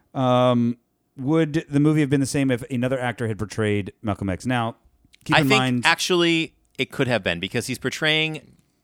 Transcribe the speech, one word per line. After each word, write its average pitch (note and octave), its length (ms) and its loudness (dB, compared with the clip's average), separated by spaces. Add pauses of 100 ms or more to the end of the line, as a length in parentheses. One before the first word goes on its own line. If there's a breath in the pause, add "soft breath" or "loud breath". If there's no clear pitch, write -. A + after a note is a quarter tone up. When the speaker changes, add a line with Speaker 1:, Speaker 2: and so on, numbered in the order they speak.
(140 soft breath)
Speaker 1:
Um, B2 640 2 (400)
would D3+ 520 0
the C#3+ 100 2
movie D3+ 220 4
have C#3+ 80 2
been C#3+ 100 2
the C#3 60 2
same C3+ 260 0
if A#2+ 180 -2
another B2+ 300 -2
actor B2 280 -4
had A2 100 -4
portrayed G#2 640 -2
Malcolm G2+ 280 -4
X? F2+ 160 -6
Now, A#2+ 300 -2 (480)
keep D3+ 120 0
Speaker 2:
I D#3 60 6
Speaker 1:
in C#3+ 80 2
Speaker 2:
think - 100 4
Speaker 1:
mind B2+ 260 0
Speaker 2:
actually E3 680 2 (220)
it C3 140 -4
could C3+ 160 -2
have A#2 160 0
been E2+ 160 -2
because F#2+ 280 -4
he's B2 120 -6
portraying D#3 760 -4 (300)